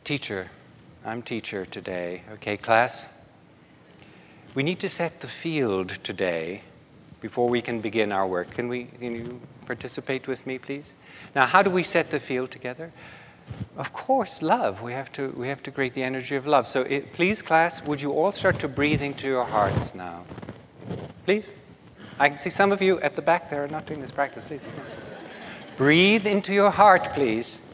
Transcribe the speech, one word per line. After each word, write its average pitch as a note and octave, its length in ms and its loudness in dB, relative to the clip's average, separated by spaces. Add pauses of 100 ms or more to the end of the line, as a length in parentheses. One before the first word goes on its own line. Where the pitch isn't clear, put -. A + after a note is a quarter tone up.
Teacher, G#2 480 -4 (540)
I'm A#2 160 -6
teacher G#2 440 -6
today. F2+ 580 -8 (100)
Okay, G#2 240 -6
class? A#2 500 2 (1500)
We C3 80 -2
need F3 200 -2
to G3 80 -2
set - 320 -4
the C3+ 60 -12
field A#2+ 600 0 (160)
today F2+ 600 -4 (580)
before A#2+ 280 0
we A#2+ 120 2
can A#2 200 -4
begin G#2 300 0
our G2 160 2
work. F2+ 240 -2
Can A#2+ 160 -4
we, B2 160 -6 (160)
can A#2+ 160 -6
you A#2+ 260 -10 (240)
participate B2+ 640 -6
with C3 180 -6
me, C3 140 -6
please? C#3 340 -12 (420)
Now, C3 120 6
how F#3+ 160 6
do G3 80 4
we F3+ 100 2
set E3 300 2
the D3 80 0
field B2+ 320 -4
together? B2+ 400 -10 (880)
Of - 160 -8
course, - 500 0
love. D#3 400 2
We A#2+ 80 -6
have C3+ 220 -8
to, C3+ 220 -4
we A#2+ 120 -4
have C3+ 160 -6
to C#3 80 -10
create C3 240 -2
the C3 80 -2
energy C3 320 -4
of C3 100 -2
love. C#3+ 220 4
So, C3 140 0
it, C#3 320 -2
please, F#3+ 280 2
class, E3 420 2
would D3 160 -2
you C#3+ 120 -2
all D#3+ 200 2
start F#3+ 280 0
to D#3 80 -4
breathe C#3+ 340 2
into C#3 260 -6
your B2+ 180 0
hearts G#2 500 2
now? F2 280 -12 (1000)
Please. G#3 300 0 (640)
I C#3+ 100 6
can D3 80 -4
see F3+ 140 -4
some G3 200 4
of G3 100 0
you F#3+ 180 4
at D3 160 -2
the D3+ 80 -6
back E3+ 260 2
there C#3+ 140 -2
are C#3+ 60 -6
not D#3 180 -8
doing D3+ 140 -8
this B2+ 100 -12
practice. C3 320 -4
Please. C#3+ 200 -10 (1120)
Breathe F#3 500 6
into G3 260 0
your G3+ 160 6
heart, F#3 440 8
please. A#2+ 460 0 (140)